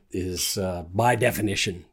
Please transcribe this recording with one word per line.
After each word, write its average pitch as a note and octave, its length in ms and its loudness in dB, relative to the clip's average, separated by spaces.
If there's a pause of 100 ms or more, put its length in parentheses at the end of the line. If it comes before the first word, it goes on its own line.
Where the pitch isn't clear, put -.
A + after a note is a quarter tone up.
(120)
is, F2+ 460 -2
uh, F2+ 360 -2
by A#2+ 220 4
definition, G2+ 760 0